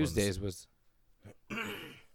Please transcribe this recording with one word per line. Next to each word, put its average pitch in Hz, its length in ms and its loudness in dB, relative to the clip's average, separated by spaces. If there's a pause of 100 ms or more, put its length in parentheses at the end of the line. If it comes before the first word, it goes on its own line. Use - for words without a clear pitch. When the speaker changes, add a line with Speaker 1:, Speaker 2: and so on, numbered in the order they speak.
(140)
Speaker 1:
Tuesdays 101 260 4
was 98 280 -4 (840)
Speaker 2:
<clears throat> 208 80 -4 (580)